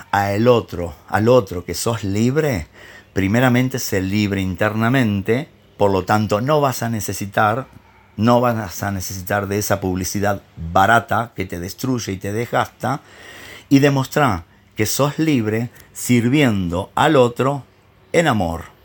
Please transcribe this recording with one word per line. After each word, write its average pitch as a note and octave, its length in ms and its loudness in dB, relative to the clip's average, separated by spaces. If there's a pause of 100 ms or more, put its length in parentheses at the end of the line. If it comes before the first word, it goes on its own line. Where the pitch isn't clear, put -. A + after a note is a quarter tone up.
(100)
a G2+ 220 0
el G#2+ 160 2
otro, F2+ 480 2 (120)
al G#2+ 200 2
otro G2 360 4
que F2 100 -8
sos A2+ 280 -4
libre, A#2 640 -2 (460)
primeramente B2 640 0
sé G2 240 -4
libre G2 380 0
internamente, A2 1080 0 (280)
por G2+ 160 2
lo F#2 120 0
tanto G#2+ 360 0
no D3 200 2
vas C3+ 220 0
a A#2 60 -4
necesitar, G#2+ 800 -2 (480)
no A#2+ 240 4
vas A2+ 420 -2
a G2+ 80 -2
necesitar G2 560 -4
de G2 120 -2
esa G2+ 220 -2
publicidad F#2+ 600 -2 (300)
barata A2 640 2
que F#2+ 100 -6
te F2 140 -10
destruye A2+ 520 -6
y F#2+ 40 -6
te G2 160 -8
desgasta, A#2+ 680 -4 (680)
y C#3 100 6
demostrá C3+ 680 2 (300)
que G#2+ 120 -2
sos C#3+ 340 -2
libre A#2 500 0 (220)
sirviendo A2+ 1040 0
al D#3 180 2
otro B2+ 480 0 (500)
en E3 140 2
amor. F2+ 580 -2